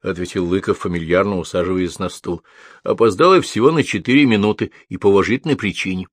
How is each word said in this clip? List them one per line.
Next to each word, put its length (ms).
ответил 440
Лыков, 340
фамильярно 580
усаживаясь 600
на 120
стул. 320
«Опоздала 580
всего 300
на 120
четыре 440
минуты 460
и 80
по 80
уважительной 500
причине. 560